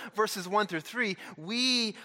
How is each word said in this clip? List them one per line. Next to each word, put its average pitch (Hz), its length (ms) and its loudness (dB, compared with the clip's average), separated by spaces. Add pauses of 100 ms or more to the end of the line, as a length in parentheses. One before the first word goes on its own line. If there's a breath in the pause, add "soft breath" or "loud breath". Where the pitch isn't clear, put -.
(140 loud breath)
verses 202 320 0
one 208 200 4
through 160 160 -2
three, 220 340 0 (220 loud breath)
we, 233 680 2